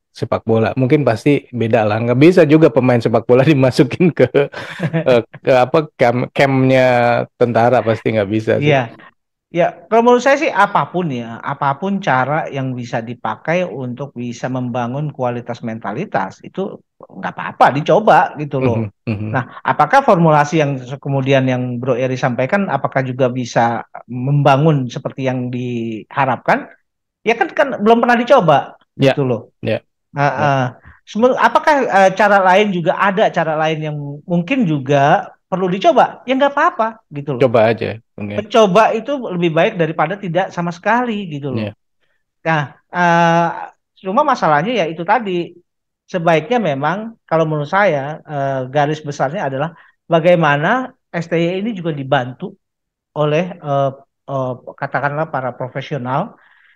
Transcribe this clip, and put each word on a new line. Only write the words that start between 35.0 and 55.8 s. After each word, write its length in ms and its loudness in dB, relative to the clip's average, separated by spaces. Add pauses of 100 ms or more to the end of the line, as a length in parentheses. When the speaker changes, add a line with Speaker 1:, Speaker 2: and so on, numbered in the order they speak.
Speaker 2:
perlu 240 -4
dicoba? 560 2
Ya 160 -4
nggak 160 2
apa-apa 560 -2
gitu 240 -6
loh. 80 -8
Speaker 1:
Coba 240 4
aja, 320 -4 (160)
oke. 240 -10
Speaker 2:
Mencoba 560 4
itu 160 -6 (240)
lebih 160 0
baik 240 0
daripada 400 -2
tidak 320 -4
sama 240 -6
sekali 560 -2
gitu 240 -8
loh. 80 -4
Speaker 1:
Iya. 120 -6 (680)
Speaker 2:
Nah, 200 0 (260)
eh, 600 2 (520)
cuma 240 0
masalahnya 480 0 (100)
ya 60 0
itu 160 -8
tadi, 480 -2 (560)
sebaiknya 500 0
memang 680 -4
kalau 160 2
menurut 240 -2
saya, 560 0
eh, 360 -4 (120)
garis 320 -2
besarnya 420 -4
adalah 300 -4 (340)
bagaimana 800 2 (220)
S 180 -6
T 60 -2
Y 240 -2
ini 160 -6
juga 160 -6
dibantu 640 -4 (580)
oleh, 400 -2
eh, 360 -2 (420)
eh, 200 -4 (200)
katakanlah 560 -4
para 240 -6
profesional 840 -6 (420)